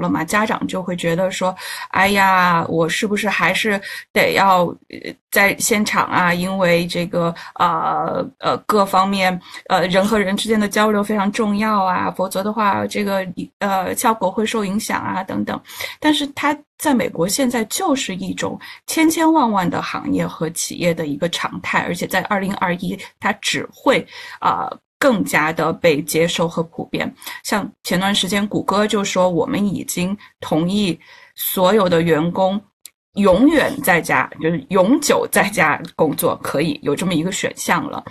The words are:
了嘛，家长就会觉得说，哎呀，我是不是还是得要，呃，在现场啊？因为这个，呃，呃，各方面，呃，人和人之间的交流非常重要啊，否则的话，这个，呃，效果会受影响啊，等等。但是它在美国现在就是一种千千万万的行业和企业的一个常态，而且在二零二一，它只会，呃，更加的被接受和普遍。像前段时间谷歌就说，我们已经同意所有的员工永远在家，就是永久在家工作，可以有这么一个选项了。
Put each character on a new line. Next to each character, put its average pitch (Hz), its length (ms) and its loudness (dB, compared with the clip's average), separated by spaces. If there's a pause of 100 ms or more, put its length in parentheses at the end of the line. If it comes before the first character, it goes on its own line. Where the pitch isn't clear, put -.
了 175 80 -2
嘛， 160 140 -2
家 208 220 0
长 - 200 -4
就 185 160 -4
会 180 140 -6
觉 170 220 -2
得 185 120 2
说， 185 240 -2 (360)
哎 196 200 2
呀， 185 600 4
我 165 180 2
是 165 180 -2
不 208 100 0
是 208 120 -2
还 185 260 0
是 196 260 0 (340)
得 98 200 2
要， 185 320 4 (240)
呃， - 240 -12 (180)
在 202 260 2
现 214 260 0
场 202 220 0
啊？ 175 260 2
因 185 280 -2
为 170 260 4
这 175 220 -4
个， 170 260 0 (220)
呃， 160 680 0 (140)
呃， 139 180 -2 (120)
各 208 180 2
方 190 240 2
面， 185 300 0 (280)
呃， 180 200 2
人 190 180 4
和 214 140 2
人 196 180 0
之 214 100 -4
间 214 120 2
的 208 80 2
交 214 240 2
流 208 120 2
非 214 120 -2
常 202 160 0
重 208 260 0
要 214 260 2
啊， 185 280 0
否 185 180 -2
则 190 140 -4
的 214 100 -2
话， 208 320 0
这 202 180 -2
个， 196 220 -2 (320)
呃， 190 380 -2
效 226 180 2
果 190 160 -2
会 214 160 -2
受 226 180 -2
影 196 160 -2
响 - 220 -4
啊， 190 220 -4
等 208 200 -4
等。 - 160 -6 (400)
但 302 140 4
是 294 220 -2
它 294 200 0 (220)
在 294 160 0
美 233 160 2
国 170 180 -2
现 247 220 0
在 233 160 -2
就 330 300 -2
是 196 200 -4
一 185 160 -8
种 - 280 -6 (260)
千 320 240 2
千 320 240 4
万 277 180 4
万 185 160 0
的 - 140 -2
行 - 320 -6
业 175 120 0
和 170 260 -6
企 - 240 -6
业 170 180 0
的 165 140 -6
一 143 100 -4
个 170 120 0
常 - 320 -6
态， - 180 -2
而 - 160 -4
且 170 100 -6
在 185 200 -2
二 202 140 -2
零 196 180 -4
二 180 180 -2
一， 185 200 -6 (240)
它 208 140 -2
只 - 400 -6
会， 214 320 2 (340)
呃， - 300 -2 (300)
更 233 240 4
加 156 280 0
的 165 220 0
被 156 300 2
接 160 240 0
受 170 200 0
和 170 140 -4
普 - 240 -8
遍。 - 260 -4 (320)
像 202 240 -2 (160)
前 180 160 0
段 196 140 2
时 202 140 0
间 202 200 0
谷 - 140 -2
歌 208 240 2
就 208 180 0
说， 185 280 2
我 165 160 0
们 202 180 0
已 175 180 -2
经 185 320 -2 (240)
同 170 300 0
意 196 300 0 (340)
所 185 400 2
有 196 160 4
的 165 140 4
员 165 280 2
工 190 280 0 (560)
永 202 320 6
远 294 240 4 (120)
在 175 180 4
家， 131 260 0 (140)
就 160 80 2
是 170 100 0 (100)
永 196 300 4
久 - 320 2
在 - 180 2
家 156 300 0 (160)
工 156 200 0
作， 127 260 0
可 - 180 -4
以 - 220 -2
有 143 140 -2
这 175 100 -2
么 185 80 0
一 151 80 2
个 160 100 -2
选 - 240 -4
项 165 320 -2
了。 - 240 -8